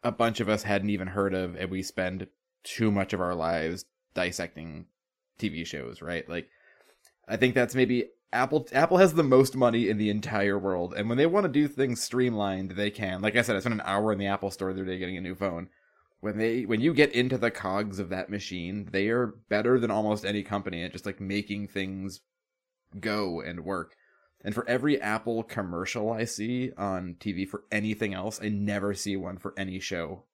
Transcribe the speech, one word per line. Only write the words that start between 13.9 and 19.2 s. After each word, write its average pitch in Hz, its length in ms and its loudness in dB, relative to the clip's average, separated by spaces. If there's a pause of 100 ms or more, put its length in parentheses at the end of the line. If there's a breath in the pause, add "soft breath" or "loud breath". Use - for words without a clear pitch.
in 101 60 0
the 101 80 0
Apple 98 240 0
Store 95 220 -4
the 95 100 -4
other 92 100 -4
day 90 60 -4
getting 92 180 -4
a 87 60 -8
new 92 120 -6
phone. 92 340 -4 (520 soft breath)
When 104 180 -4
they, 113 280 0
when 110 140 2
you 156 140 4
get 147 180 6
into 127 260 2
the 117 120 2
cogs 98 480 -4
of 92 120 -4
that 92 200 -6
machine, 95 600 -6
they 98 160 2
are 117 260 0 (140)